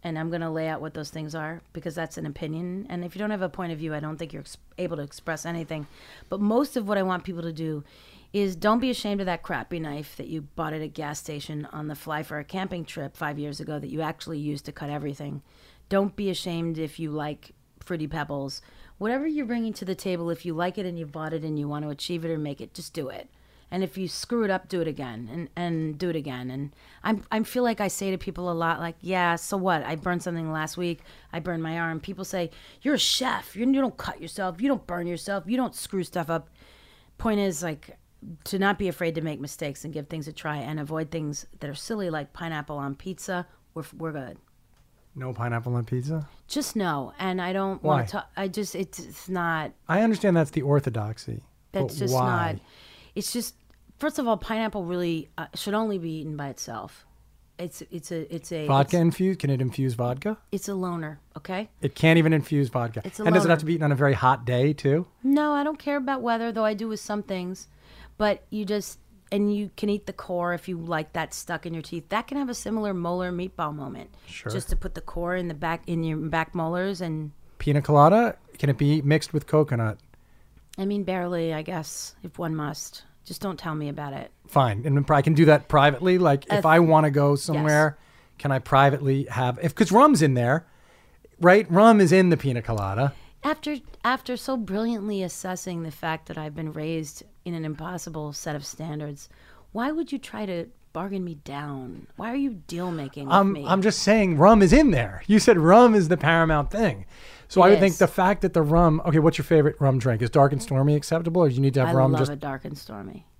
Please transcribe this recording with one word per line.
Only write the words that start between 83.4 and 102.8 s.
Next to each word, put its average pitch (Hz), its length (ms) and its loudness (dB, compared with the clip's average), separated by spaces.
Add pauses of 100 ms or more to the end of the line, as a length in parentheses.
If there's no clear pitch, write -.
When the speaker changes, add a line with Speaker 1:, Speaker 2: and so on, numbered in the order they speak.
Speaker 1:
don't 190 160 -6
tell 160 160 -6
me 151 140 -6
about 143 260 -8
it. - 160 -12 (160)
Speaker 2:
Fine. 117 400 2
And 139 240 4
I 147 120 6
can 156 120 4
do 156 120 8
that 151 220 8
privately. 151 500 4
Like, 143 320 4
if 208 140 2
Speaker 1:
Uh, 160 40 6
Speaker 2:
I 160 100 10
wanna 156 320 8
go 143 220 4
Speaker 1:
yes. 139 100 0
Speaker 2:
somewhere, 151 560 4 (400)
can 143 140 -2
I 131 60 2
privately 139 720 4
have, 123 320 -2
if, 165 120 0
'cause 180 180 2
rum's 247 300 8
in 139 120 6
there, 127 320 2 (760)
right? 180 300 8
Rum 208 300 10
is 170 120 8
in 185 180 8
the 165 60 6
pina 120 260 0
colada. 107 500 0 (320)
Speaker 1:
After, 302 320 -2 (280)
after 247 320 -2
so 262 200 -4
brilliantly 208 640 -2
assessing 180 600 -8
the 160 80 -8
fact 160 360 -8
that 160 120 -10
I've 151 160 -10
been 156 180 -8
raised 156 500 -8 (220)
in 170 100 -6
an 165 100 -6
impossible 156 680 -8
set 151 240 -8
of 143 80 -10
standards, 151 640 -10 (440)
why 247 200 -2
would 320 180 -4
you 277 80 -6
try 214 280 -10
to 175 200 -6 (260)
bargain 190 320 -6
me 170 120 -8
down? 143 720 -10 (100)
Why 226 160 -8
are 254 40 -4
you 277 180 -2 (120)
deal 175 240 -6